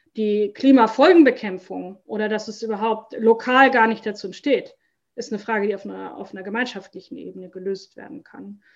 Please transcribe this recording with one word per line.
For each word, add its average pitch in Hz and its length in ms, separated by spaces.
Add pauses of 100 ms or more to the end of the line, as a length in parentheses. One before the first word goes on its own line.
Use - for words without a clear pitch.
(160)
Die 208 380
Klimafolgenbekämpfung 220 1500
oder 214 240
dass 214 180
es 220 160
überhaupt 220 560
lokal 254 540
gar 226 160
nicht 226 180
dazu 202 220
entsteht, - 480 (400)
ist 226 160
eine 208 80
Frage, 208 260
die 208 80
auf 196 100
einer, 190 320
auf 196 160
einer 190 120
gemeinschaftlichen 196 720
Ebene 185 300
gelöst 190 480
werden - 260
kann. 202 400 (140)